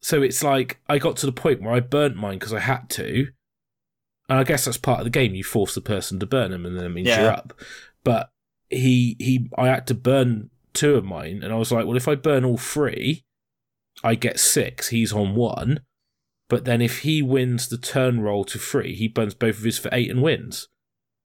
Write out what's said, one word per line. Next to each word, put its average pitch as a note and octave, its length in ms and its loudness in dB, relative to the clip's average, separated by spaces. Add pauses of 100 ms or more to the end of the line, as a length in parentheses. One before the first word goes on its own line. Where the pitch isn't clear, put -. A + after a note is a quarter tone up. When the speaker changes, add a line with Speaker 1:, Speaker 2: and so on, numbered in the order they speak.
Speaker 1:
So D3+ 200 2
it's B2+ 220 2
like, C3+ 440 0
I D3 100 4
got C#3+ 200 0
to - 80 -2
the C3 80 0
point C3+ 280 0
where A2 120 -2
I B2 80 4
burnt C#3 340 2
mine G2 240 -6
'cause G#2 140 -8
I G#2 60 -4
had B2 320 -2
to. A2+ 380 -2 (1000)
And C3 100 4
I C3+ 40 4
guess C#3 220 2
that's B2 120 -4
part - 220 0
of A2 60 -6
the A#2 40 -4
game. A#2 260 2
You F#2+ 80 -6
force G2+ 320 0
the - 60 -4
person F#2+ 380 -4
to G2+ 60 -4
burn A#2 260 0
them, F2 140 -8
and F2+ 120 -6
then F2+ 80 -6
it F2 40 -6
means F2 200 -4
Speaker 2:
Yeah. A2+ 140 -2
Speaker 1:
you're A2 80 4
up. - 220 -8 (500)
But A#2 280 0 (380)
he, B2+ 500 2
he, B2+ 380 0
I B2+ 100 2
had C3 200 2
to B2 80 0
burn B2 560 2 (220)
two D3 220 4
of G#2+ 80 4
mine, F2 400 -8
and G2 80 -6
I A2+ 60 0
was A2+ 140 0
like, A2+ 140 2
"Well, A#2 120 0
if B2+ 100 -2
I D3+ 80 2
burn C3 300 2
all B2 120 2
three, C#3 680 -2 (800)
I A#2 120 2
get - 240 -2
six. - 500 0
He's A2+ 220 0
on G2+ 240 0
one. A#2+ 460 0 (640)
But A#2+ 180 0
then A#2+ 160 2
if A#2+ 180 0
he D#3 220 2
wins B2+ 460 2
the A#2+ 100 -6
turn B2+ 440 0
roll G2+ 240 0
to - 140 -8
three, - 360 -2
he A2 140 0
burns A2 240 -2
both A2 240 0
of G#2 60 -8
his A2+ 160 0
for - 120 -8
eight B2 180 0
and B2+ 120 0
wins. - 480 -2 (560)